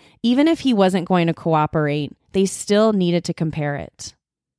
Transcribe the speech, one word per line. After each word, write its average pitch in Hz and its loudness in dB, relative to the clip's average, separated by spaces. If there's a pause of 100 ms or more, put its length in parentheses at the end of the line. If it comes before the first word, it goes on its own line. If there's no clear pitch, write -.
(200)
Even 254 2
if 330 0
he 262 0
wasn't 190 2
going 175 2
to 165 0
cooperate, 151 -2 (220)
they 196 2
still 208 0
needed 175 0
to 170 -6
compare 147 -4
it. - -14 (460)